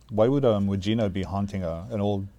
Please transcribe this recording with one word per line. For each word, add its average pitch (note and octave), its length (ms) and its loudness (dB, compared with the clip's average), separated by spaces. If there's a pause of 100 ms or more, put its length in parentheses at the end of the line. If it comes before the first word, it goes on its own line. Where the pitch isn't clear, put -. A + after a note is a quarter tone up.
(100)
why G#2+ 160 4
would, C#3 180 2
um, G2+ 240 4
Regina G2+ 400 0
be F#2+ 140 -4
haunting G2 400 -4
a, E2 300 -6
an G#2+ 80 -2
old G2+ 260 -2 (120)